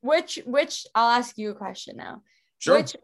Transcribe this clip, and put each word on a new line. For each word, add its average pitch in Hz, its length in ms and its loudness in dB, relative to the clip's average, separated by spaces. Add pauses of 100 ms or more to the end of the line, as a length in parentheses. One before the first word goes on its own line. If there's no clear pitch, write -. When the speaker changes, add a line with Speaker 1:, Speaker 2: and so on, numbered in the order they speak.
Speaker 1:
Which, 320 440 0
which, 285 400 -2 (100)
I'll 233 140 4
ask 240 280 0
you 214 140 -6
a 202 40 -10
question 196 420 -14
now. - 240 -14 (380)
Speaker 2:
Sure. - 180 6
Speaker 1:
Which - 260 0